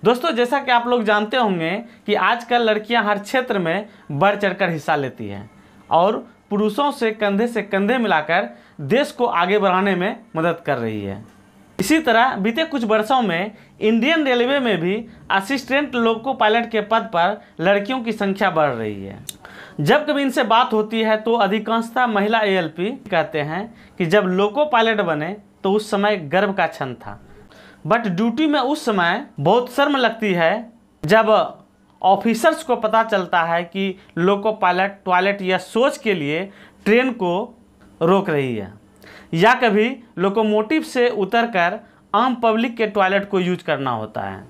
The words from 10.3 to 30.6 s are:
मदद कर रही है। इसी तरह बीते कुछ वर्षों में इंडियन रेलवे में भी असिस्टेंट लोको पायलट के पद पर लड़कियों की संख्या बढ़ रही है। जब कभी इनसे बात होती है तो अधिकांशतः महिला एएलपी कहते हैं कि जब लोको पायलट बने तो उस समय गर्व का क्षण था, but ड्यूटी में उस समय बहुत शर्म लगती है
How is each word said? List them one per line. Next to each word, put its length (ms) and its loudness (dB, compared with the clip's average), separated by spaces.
मदद 300 0
कर 120 0
रही 240 -4
है। 220 -8
इसी 220 2
तरह 360 2
बीते 280 -2
कुछ 200 -4
वर्षों 380 2
में 300 -2
इंडियन 460 2
रेलवे 340 2
में 200 0
भी 240 -2
असिस्टेंट 640 -2
लोको 400 0
पायलट 360 2
के 120 0
पद 300 -2
पर 280 0
लड़कियों 400 0
की 120 -6
संख्या 380 -2
बढ़ 200 2
रही 340 -6
है। 140 -14
जब 260 2
कभी 160 -2
इनसे 220 -2
बात 280 2
होती 280 -2
है 160 2
तो 200 -2
अधिकांशतः 680 0
महिला 340 0
एएलपी 500 -2
कहते 300 -2
हैं 340 -8
कि 80 0
जब 200 4
लोको 380 0
पायलट 360 2
बने 360 -2
तो 80 2
उस 180 -2
समय 260 0
गर्व 260 0
का 140 -2
क्षण 280 -8
था, 260 -18
but 240 0
ड्यूटी 380 0
में 140 2
उस 240 -2
समय 400 0
बहुत 320 2
शर्म 240 0
लगती 360 0
है 380 0